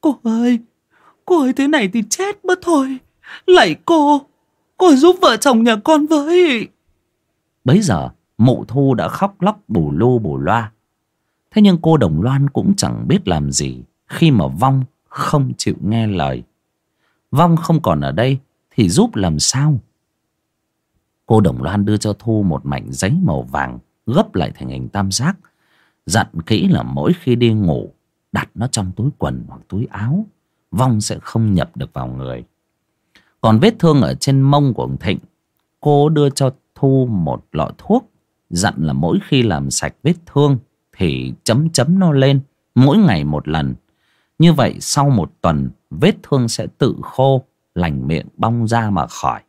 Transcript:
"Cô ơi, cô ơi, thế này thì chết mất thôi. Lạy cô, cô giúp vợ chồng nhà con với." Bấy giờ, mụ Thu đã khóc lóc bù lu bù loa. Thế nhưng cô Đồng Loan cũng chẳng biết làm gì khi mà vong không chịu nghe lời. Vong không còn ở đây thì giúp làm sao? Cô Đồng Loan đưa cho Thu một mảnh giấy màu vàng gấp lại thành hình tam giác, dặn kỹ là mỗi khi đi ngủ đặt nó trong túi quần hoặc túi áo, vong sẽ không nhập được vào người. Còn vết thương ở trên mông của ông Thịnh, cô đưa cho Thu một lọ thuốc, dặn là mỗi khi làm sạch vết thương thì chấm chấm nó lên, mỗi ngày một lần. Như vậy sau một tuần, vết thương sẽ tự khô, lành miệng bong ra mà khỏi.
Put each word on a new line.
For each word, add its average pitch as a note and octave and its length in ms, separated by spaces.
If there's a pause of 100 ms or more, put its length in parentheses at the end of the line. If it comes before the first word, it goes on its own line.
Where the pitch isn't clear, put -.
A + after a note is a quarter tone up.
"Cô C#4 220
ơi, A#3 360 (640)
cô F4 160
ơi, B3+ 120
thế C#4 140
này C4 260
thì A3+ 160
chết G4+ 360
mất F4+ 160
thôi. C4+ 360 (480)
Lạy C4+ 300 (100)
cô, D4 360 (560)
cô F4 180
giúp E4+ 260
vợ B3+ 160
chồng A3+ 260
nhà A#3 120
con D4 300
với." D#4 640 (960)
Bấy F3 180
giờ, E2 280 (280)
mụ B2+ 300
Thu C3+ 260
đã F#2+ 140
khóc - 340
lóc G#3 260
bù D#2 240
lu A#2 280
bù D#2 180
loa. G#2 340 (800)
Thế G#3+ 100
nhưng F#3+ 200
cô D#3+ 160
Đồng E2+ 240
Loan C#3 280
cũng - 260
chẳng A#1 320
biết - 200
làm D2 240
gì C2 320 (240)
khi E3 240
mà F#2 160
vong C3 360 (260)
không C3 480
chịu - 240
nghe A2 260
lời. C#2 360 (880)
Vong E3 260
không E3 240
còn D#2 200
ở C#2 100
đây B2+ 280 (320)
thì G2 180
giúp G3+ 260
làm E2+ 240
sao? C#3 400 (1500)
Cô A2 160
Đồng E2+ 220
Loan G2+ 220
đưa G#2+ 120
cho G#2 220
Thu A2 240
một D#2 220
mảnh C#2 240
giấy F#2+ 220 (120)
màu D#2 180
vàng B1 380 (260)
gấp F#3+ 300
lại D#2 200
thành C2 140
hình C2+ 200
tam G2 220
giác, D3 260 (680)
dặn F#2+ 220 (180)
kỹ - 220
là F3 160
mỗi D2 300
khi B2+ 220
đi A#2+ 180
ngủ D#2+ 360 (420)
đặt - 240
nó B2 120
trong F#2+ 280
túi A#2 220
quần B1+ 300
hoặc - 200
túi G2+ 240
áo, C3 340 (460)
vong A2+ 300
sẽ F#2 180
không A2 340
nhập - 240
được C2+ 160
vào B1+ 140
người. B1+ 360 (960)
Còn A2 180
vết G#3+ 200
thương D#3 220
ở C2+ 120
trên C3+ 280
mông C#3+ 320
của B1+ 100
ông C2+ 140
Thịnh, - 220 (600)
cô D3 300
đưa D3 200
cho C3+ 240 (220)
Thu C3+ 360
một D#2+ 400
lọ D2+ 260
thuốc, - 320 (400)
dặn F2 280
là D2+ 160
mỗi E2 300
khi C3 200
làm C#2+ 280
sạch - 320
vết E3 100 (120)
thương C#3+ 320 (400)
thì C2 360 (100)
chấm D3 260
chấm E3+ 300
nó F3 120
lên, C#3 280 (360)
mỗi C#3 220
ngày A2+ 260
một D2 240
lần. D2 280 (640)
Như E3 140
vậy B2 260
sau C#3+ 300
một G2 220 (100)
tuần, C#2+ 280 (200)
vết A#2 340
thương B2+ 240
sẽ - 200 (100)
tự B2+ 240
khô, C3+ 420 (320)
lành D2 320
miệng D2+ 200 (100)
bong A2+ 300
ra A2+ 220
mà E2 180
khỏi. - 420